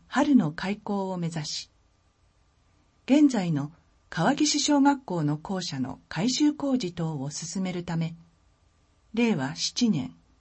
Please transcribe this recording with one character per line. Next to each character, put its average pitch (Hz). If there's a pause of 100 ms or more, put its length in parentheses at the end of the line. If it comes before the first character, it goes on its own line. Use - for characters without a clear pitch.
春 294
の 175
開 185
校 196
を 185
目 170
指 160
し、 - (1300)
現 294
在 190
の 147 (380)
川 202
岸 302
小 294
学 277
校 175
の 147
校 185
舎 143
の - (100)
改 196
修 294
工 269
事 175
等 160
を 139
進 165
め 185
る 180
た 170
め、 165 (1000)
令 226
和 143
七 -
年 160 (260)